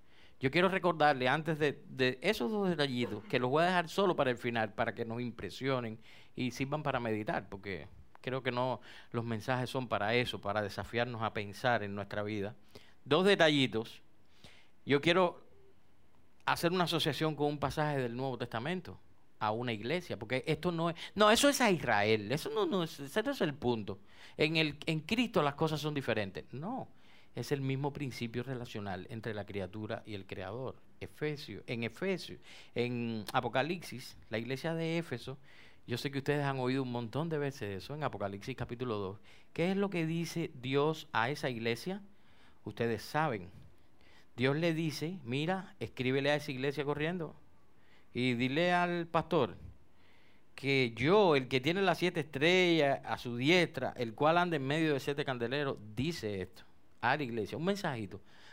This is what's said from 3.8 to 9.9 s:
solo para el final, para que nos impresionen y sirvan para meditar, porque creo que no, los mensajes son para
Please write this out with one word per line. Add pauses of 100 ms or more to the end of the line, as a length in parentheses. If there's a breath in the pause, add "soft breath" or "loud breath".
solo
para
el
final,
para
que
nos
impresionen (360 loud breath)
y
sirvan
para
meditar,
porque (360)
creo
que
no, (320 loud breath)
los
mensajes
son
para